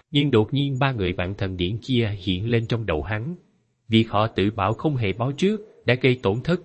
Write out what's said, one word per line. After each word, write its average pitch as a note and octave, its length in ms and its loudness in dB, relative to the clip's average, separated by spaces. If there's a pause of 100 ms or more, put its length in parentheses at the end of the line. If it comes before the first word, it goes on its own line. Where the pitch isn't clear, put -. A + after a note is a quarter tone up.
(100)
nhưng D3 200 2
đột G#2+ 240 4
nhiên C#3 260 -2
ba C#3 120 0
người F#2+ 200 -2
Vạn F#2 220 -4
Thần F#2+ 220 -4
Điện F2+ 260 -2
kia A#2 360 0
hiện F#2+ 320 -2
lên A#2 160 0
trong A#2 200 -2
đầu D#2 160 -2
hắn. A2 340 -6 (520)
Việc A2 220 4
họ G#2 160 2
tự G2+ 300 0
bạo F#2+ 160 2
không D3 240 -2
hề G#2+ 160 0
báo A#2+ 200 -4
trước G3+ 280 0 (240)
đã A#2+ 100 4
gây B2 280 2
tổn A#2 220 2
thất F3 200 0